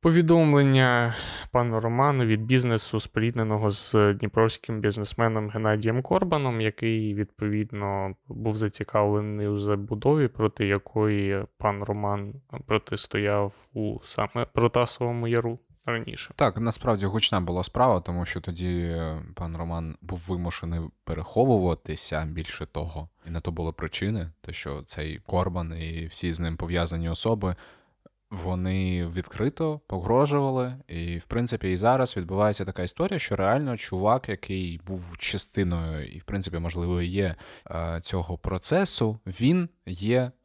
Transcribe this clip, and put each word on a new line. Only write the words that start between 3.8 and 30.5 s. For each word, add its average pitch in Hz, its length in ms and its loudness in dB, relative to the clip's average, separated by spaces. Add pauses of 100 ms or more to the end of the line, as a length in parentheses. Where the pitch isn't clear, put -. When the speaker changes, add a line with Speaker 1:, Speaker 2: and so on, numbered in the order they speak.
Speaker 1:
дніпровським 110 680 0
бізнесменом 107 720 0
Геннадієм 110 520 2
Корбаном, 151 580 0
який, 110 540 0
відповідно, 101 1000 -2 (140)
був 110 280 -4
зацікавлений 104 920 0
у 104 100 0
забудові, 107 720 2
проти 107 380 0
якої 101 800 0 (140)
пан 101 260 0
Роман 101 500 -4 (320)
протистояв 104 880 0 (200)
у 107 320 -4
саме 117 480 -4
Протасовому 120 760 0
Яру 117 300 0 (280)
раніше. - 500 -6
Speaker 2:
Так, 107 240 2
насправді 110 460 0
гучна 101 340 2
була 87 220 0
справа, 120 380 4
тому 87 240 -4
що - 160 -6
тоді, 87 380 -4
е, 82 440 -4 (120)
пан 82 220 -6
Роман 82 460 -6
був 87 260 -10
вимушений 85 520 -2 (240)
переховуватися, 87 1300 2
більше 82 360 -8
того. 80 420 -8 (180)
І 82 40 -12
на 82 100 -4
то 87 120 -6
були 80 200 -4
причини, 92 580 -4 (100)
те, - 120 -12
що 71 340 -8
цей 78 400 -8
Корбан 87 520 0
і 82 280 -6
всі 85 260 -4
з 82 80 -4
ним 82 160 -2
пов'язані 82 520 -2
особи, 101 460 0 (760)
вони 92 760 -2
відкрито 131 800 -4
погрожували. 131 880 2 (140)